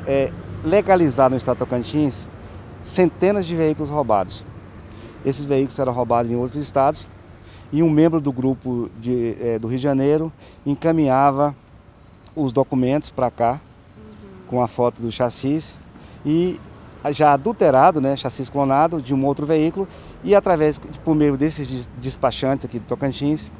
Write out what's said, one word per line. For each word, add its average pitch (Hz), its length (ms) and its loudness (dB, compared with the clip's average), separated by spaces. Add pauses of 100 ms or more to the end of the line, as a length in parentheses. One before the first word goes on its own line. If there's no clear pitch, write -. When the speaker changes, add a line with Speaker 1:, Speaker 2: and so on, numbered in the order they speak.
Speaker 1:
é, 139 240 0 (320)
legalizar 165 680 4
no 131 60 0
estado 123 220 -2
de 123 80 -4
Tocantins 131 640 -2 (520)
centenas 190 640 0
de 165 120 -4
veículos 156 320 0
roubados. 113 520 0 (840)
Esses 139 200 -4
veículos 139 320 0
eram 127 140 -2
roubados 120 400 0
em 120 60 -2
outros 127 240 -4
estados 139 440 0 (640)
e 151 140 2
um 170 60 6
membro 156 320 4
do 139 100 -2
grupo 127 580 -2 (120)
de, 117 400 -2
é, 113 180 -2
do 113 80 -6
Rio 127 120 -4
de 127 40 -6
Janeiro 143 480 2 (340)
encaminhava 143 880 2 (800)
os 135 200 -2
documentos 131 560 0
pra 123 200 -2
cá, 117 300 0 (380)
Speaker 2:
Uhum. - 500 -20
Speaker 1:
com 123 140 0
a 117 80 2
foto 123 320 -2
do 117 100 -4
chassis 135 640 -4 (500)
e 170 320 0 (540)
já 147 200 4
adulterado, 151 680 4
né, 135 160 0
chassis 131 320 -8
clonado 143 520 0
de 127 120 -6
um 135 120 0
outro 139 200 -2
veículo, 165 420 0 (380)
e 196 100 4
através, 160 460 2 (240)
por 160 100 2
meio 147 220 4
desses 147 320 -2
des-, 123 300 -8
despachantes 131 680 -2
aqui 120 140 -8
do 104 60 -12
Tocantins 139 640 -4 (100)